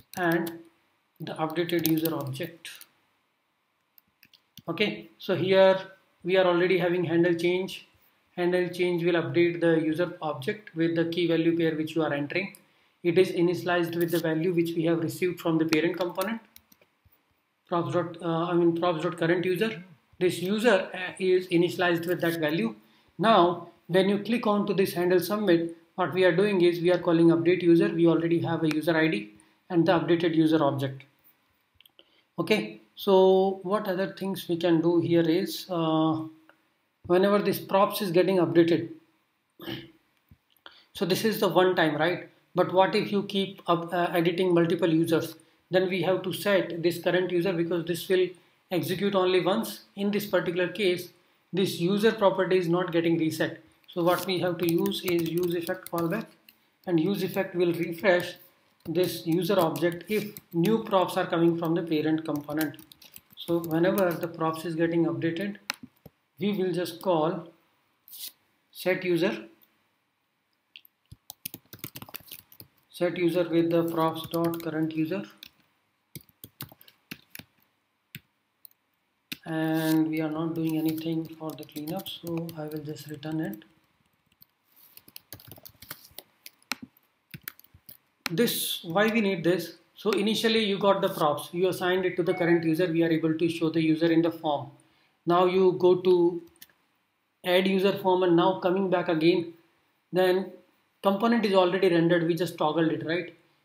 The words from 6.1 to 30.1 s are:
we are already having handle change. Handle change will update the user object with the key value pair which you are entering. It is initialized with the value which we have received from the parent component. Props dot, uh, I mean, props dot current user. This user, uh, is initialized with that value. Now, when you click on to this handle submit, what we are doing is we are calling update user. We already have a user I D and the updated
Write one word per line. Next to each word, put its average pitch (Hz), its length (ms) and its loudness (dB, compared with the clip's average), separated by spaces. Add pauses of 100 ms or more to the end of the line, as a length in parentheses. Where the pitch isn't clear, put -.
we 180 100 0
are 185 100 6
already 180 320 2
having 175 280 0
handle 170 280 2
change. 175 540 -4 (480)
Handle 180 320 0
change 175 360 -2
will 175 100 2
update 170 480 0
the 165 200 4
user 160 400 -2
object 156 540 -8
with 165 200 0
the 165 100 0
key 170 200 -2
value 165 320 2
pair 160 180 0
which 156 200 -6
you 160 80 0
are 147 100 -2
entering. 143 420 -6 (460)
It 170 160 0
is 185 140 4
initialized 175 640 0
with 170 160 0
the 170 80 0
value 165 340 0
which 165 220 0
we 160 80 0
have 165 160 0
received 165 400 -4
from 160 180 0
the 160 80 2
parent 160 320 0
component. 190 440 -4 (1300)
Props 170 240 -2
dot, 170 280 -4
uh, 165 260 -2
I 180 60 -4
mean, 170 240 2
props 165 260 -2
dot 170 140 -6
current 175 280 0
user. 180 380 -2 (360)
This 180 220 0
user, 202 520 2
uh, 185 240 -8
is 185 300 2
initialized 170 580 0
with 175 140 -2
that 165 220 0
value. 170 340 -2 (420)
Now, 175 520 4 (180)
when 190 220 4
you 202 100 0
click 226 260 -2
on 208 220 2
to 202 60 -2
this 185 200 0
handle 180 280 2
submit, 170 560 0 (180)
what 180 180 -2
we 185 120 2
are 170 100 6
doing 175 260 2
is 170 200 4
we 175 100 2
are 175 80 2
calling 170 300 4
update 165 340 2
user. 170 240 4
We 165 180 2
already 165 360 2
have 160 220 -2
a 160 40 2
user 156 300 0
I 160 100 4
D - 240 -4 (380)
and 170 180 2
the 185 60 4
updated 165 420 2